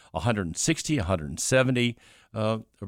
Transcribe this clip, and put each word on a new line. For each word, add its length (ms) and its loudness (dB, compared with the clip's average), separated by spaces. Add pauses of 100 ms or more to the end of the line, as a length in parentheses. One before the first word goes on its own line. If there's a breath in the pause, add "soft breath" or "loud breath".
(140 soft breath)
a 60 -4
hundred 260 0
and 120 -6
sixty, 420 0
uh, 60 -2 (1300 soft breath)
a 540 -4